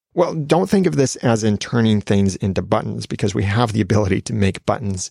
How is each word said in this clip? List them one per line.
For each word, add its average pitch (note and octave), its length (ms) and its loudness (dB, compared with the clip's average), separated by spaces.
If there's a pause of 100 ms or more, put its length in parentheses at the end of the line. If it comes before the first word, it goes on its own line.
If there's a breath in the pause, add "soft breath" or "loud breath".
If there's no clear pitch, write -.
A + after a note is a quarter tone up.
(140)
Well, D#3 200 0
don't D#3+ 340 0
think F#3+ 180 2
of D3+ 100 0
this C#3 200 0
as A2+ 260 0
in G#2+ 140 2
turning A2 460 2
things G2 340 2
into F#2+ 240 -2
buttons, G#2+ 460 -2
because - 280 -4
we A2 100 0
have G#2+ 280 0
the G#2+ 80 0
ability G2+ 420 2
to - 120 -8
make G2 320 -2
buttons G2+ 440 -4